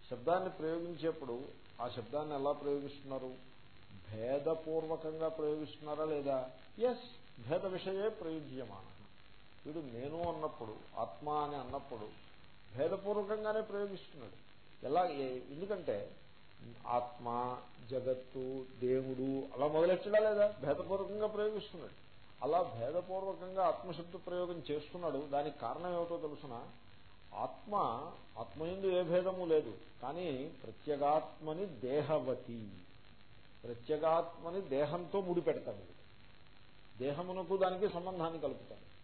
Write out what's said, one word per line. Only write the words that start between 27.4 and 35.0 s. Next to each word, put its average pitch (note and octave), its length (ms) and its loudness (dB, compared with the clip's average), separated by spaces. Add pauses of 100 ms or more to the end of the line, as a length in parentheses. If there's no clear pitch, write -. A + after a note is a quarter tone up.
ఆత్మయందు F3 480 -2
ఏ F3+ 160 6
భేదము F3+ 420 4
లేదు, D3+ 300 6 (280)
కానీ D3+ 480 -2 (120)
ప్రత్యేగాత్మని D#3 1040 2
దేహవతి, B2+ 1040 2 (960)
ప్రత్యేగాత్మని D#3+ 960 2
దేహంతో D#3 600 2